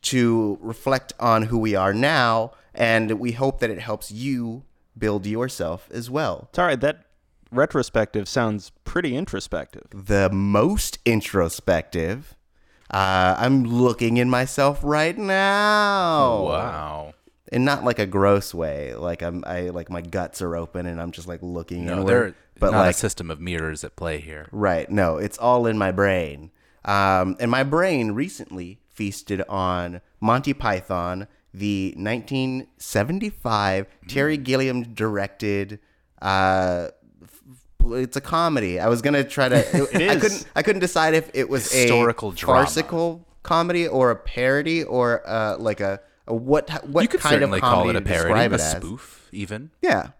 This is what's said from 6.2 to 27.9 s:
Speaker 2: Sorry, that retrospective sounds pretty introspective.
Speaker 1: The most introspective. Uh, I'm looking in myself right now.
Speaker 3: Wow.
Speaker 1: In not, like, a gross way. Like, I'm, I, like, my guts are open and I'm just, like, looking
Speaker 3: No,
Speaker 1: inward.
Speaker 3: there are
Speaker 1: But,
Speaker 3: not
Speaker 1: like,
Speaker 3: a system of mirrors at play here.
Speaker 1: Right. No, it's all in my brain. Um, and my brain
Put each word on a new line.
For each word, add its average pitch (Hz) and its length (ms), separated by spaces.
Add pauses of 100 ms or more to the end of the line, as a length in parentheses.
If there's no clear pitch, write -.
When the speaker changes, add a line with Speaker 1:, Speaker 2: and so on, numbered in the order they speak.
Speaker 2:
Sorry, 170 240
that 139 280 (460)
retrospective 120 760
sounds 110 440 (120)
pretty 160 320
introspective. - 760
Speaker 1:
The 98 400
most 101 760
introspective. 92 1300 (540)
Uh, 95 480
I'm 131 260
looking 120 540
in 123 120
myself 135 540
right 156 340
now. 196 1300
Speaker 3:
Wow. 76 680 (380)
Speaker 1:
In 127 140
not, 139 180
like, 117 160
a 104 60
gross 98 480
way. 73 420
Like, 82 260
I'm, 87 240
I, 90 240
like, 87 200
my 87 120
guts 87 400
are 85 140
open 85 300
and 85 160
I'm 85 100
just, 85 160
like, 85 160
looking 87 420
Speaker 3:
No, 85 80
Speaker 1:
inward. 95 140
Speaker 3:
there 120 200
are 87 80 (240)
Speaker 1:
But, 98 120
Speaker 3:
not 107 80
Speaker 1:
like, 90 120
Speaker 3:
a - 60
system 92 320
of 80 120
mirrors 80 420
at - 140
play 80 220
here. 78 340
Speaker 1:
Right. 95 360
No, 90 280
it's 101 200
all 123 300
in 110 100
my 98 140
brain. 87 600 (340)
Um, 95 560
and 120 100
my 131 120
brain 143 480